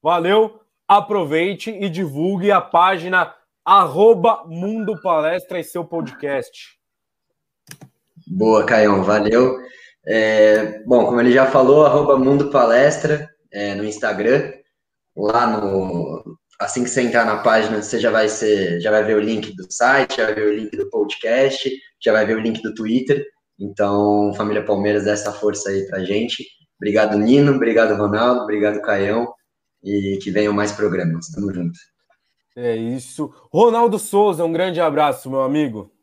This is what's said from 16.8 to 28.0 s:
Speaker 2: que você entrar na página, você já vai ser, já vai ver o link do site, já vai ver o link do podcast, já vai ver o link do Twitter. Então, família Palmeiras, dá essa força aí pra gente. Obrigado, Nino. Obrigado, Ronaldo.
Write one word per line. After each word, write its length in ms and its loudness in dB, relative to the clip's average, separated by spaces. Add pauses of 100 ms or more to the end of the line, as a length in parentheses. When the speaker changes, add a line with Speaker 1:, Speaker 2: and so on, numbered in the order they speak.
Speaker 2:
que 80 -4
você 120 0
entrar 220 2
na 140 -2
página, 420 2
você 200 -6
já 100 2
vai 180 2
ser, 520 -2
já 100 -2
vai 140 2
ver 120 0
o 40 2
link 340 -4
do 180 -16
site, 440 0
já 100 0
vai 80 -2
ver 140 -2
o 60 0
link 220 -8
do 140 -6
podcast, 800 -2 (320)
já 100 2
vai 140 2
ver 100 0
o 40 -4
link 200 -4
do 140 -8
Twitter. 500 -2 (340)
Então, 760 0
família 280 -2
Palmeiras, 400 0
dá 80 0
essa 200 -4
força 380 -4
aí 160 -4
pra 180 -8
gente. 400 -4 (320)
Obrigado, 400 0
Nino. 380 4
Obrigado, 400 2
Ronaldo. 480 0